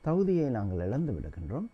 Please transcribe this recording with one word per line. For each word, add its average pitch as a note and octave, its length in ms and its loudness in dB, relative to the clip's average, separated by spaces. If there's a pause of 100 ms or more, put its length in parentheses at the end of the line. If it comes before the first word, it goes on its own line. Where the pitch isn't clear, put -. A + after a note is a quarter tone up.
தகுதியை F3 480 2
நாங்கள் F#2+ 380 0
இழந்து C3+ 260 0
விடுகின்றோம். E2 600 -6